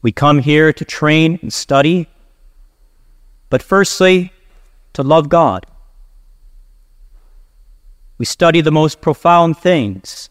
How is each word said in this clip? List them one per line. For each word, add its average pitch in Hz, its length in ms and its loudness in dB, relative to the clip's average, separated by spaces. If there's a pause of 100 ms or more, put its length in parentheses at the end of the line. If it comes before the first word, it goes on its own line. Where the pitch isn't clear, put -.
We 117 120 -4
come 147 280 0
here 151 300 2
to 151 140 -6
train 160 560 -2
and - 100 -12
study, 156 580 -2 (1400)
but 127 140 -2
firstly, 185 720 0 (580)
to - 100 -8
love 151 280 2
God. 143 340 0 (2500)
We 120 80 -6
study 165 340 0
the 156 100 0
most 156 300 0
profound 170 560 0
things 113 760 -4